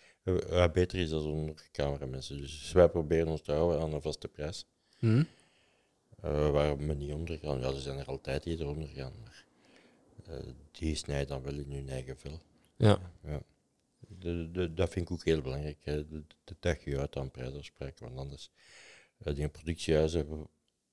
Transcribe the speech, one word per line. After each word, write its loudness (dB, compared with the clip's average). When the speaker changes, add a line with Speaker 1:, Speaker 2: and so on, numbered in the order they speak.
Speaker 1:
eh, 4
eh, 6
beter 2
is 0
dan 0
onder -4
cameramensen. -4
Dus -10
wij 10
proberen 2
ons -2
te -6
houden 2
aan -2
een -4
vaste -6
prijs. -8
Speaker 2:
Mhm. 6
Speaker 1:
Eh, 4
waar 4
we -2
niet -4
onder -6
gaan. -4
Ja, -2
er -2
zijn -8
er -8
altijd -6
die -4
eronder -6
gaan, -12
maar, -20
eh, -10
die 0
snijden -2
dan -6
wel -6
in -8
hun -6
eigen -8
vel. -12
Speaker 2:
Ja. 4
Speaker 1:
Ja. -6
De, -6
de, -2
dat 2
vind -2
ik -8
ook -4
heel 6
belangrijk, -4
hè. -2
De, -10
de, -14
dat 0
je -2
uit -4
aan -4
prijsafspraken, -12
want -12
anders, -12
eh, -2
die -2
productiehuizen, 2